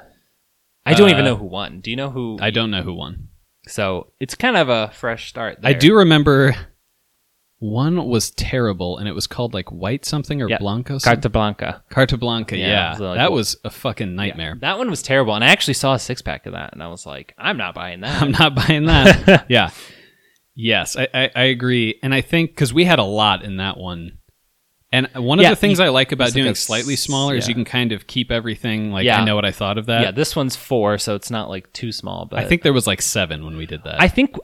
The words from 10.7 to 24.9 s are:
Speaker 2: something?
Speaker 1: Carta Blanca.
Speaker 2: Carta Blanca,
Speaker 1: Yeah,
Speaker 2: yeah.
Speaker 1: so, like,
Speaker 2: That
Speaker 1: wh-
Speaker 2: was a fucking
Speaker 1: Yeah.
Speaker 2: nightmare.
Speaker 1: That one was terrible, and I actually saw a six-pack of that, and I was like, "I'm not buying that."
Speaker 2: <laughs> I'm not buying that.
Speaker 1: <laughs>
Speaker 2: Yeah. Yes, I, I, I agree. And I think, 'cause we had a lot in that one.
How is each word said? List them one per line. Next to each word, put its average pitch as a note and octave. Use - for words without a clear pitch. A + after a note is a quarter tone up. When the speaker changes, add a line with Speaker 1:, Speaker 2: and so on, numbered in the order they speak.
Speaker 2:
something? A#2+
Speaker 1:
Carta -
Blanca. G#2+
Speaker 2:
Carta C3
Blanca, A2+
Speaker 1:
Yeah, F#2
Speaker 2:
yeah. F#2+
Speaker 1:
so, G2+
like, F2+
Speaker 2:
That C3
Speaker 1:
wh- -
Speaker 2:
was A2+
a A2
fucking A2+
Speaker 1:
Yeah. F2+
Speaker 2:
nightmare. E2
Speaker 1:
That F3
one A#3+
was D3
terrible, C3
and G#2+
I C3
actually D#3+
saw C3+
a B2
six-pack -
of -
that, E2+
and -
I E2+
was -
like, C#2
"I'm E3
not F#2
buying F2
that." C#3
Speaker 2:
<laughs> -
I'm C#3
not D3+
buying D3+
that. E3
Speaker 1:
<laughs> -
Speaker 2:
Yeah. G#2+
Yes, A2
I, C3
I, C3
I B2
agree. B2
And C3+
I C3
think, E3
'cause B2
we E3+
had E3+
a G#2+
lot G#2
in G2
that F#2+
one. F2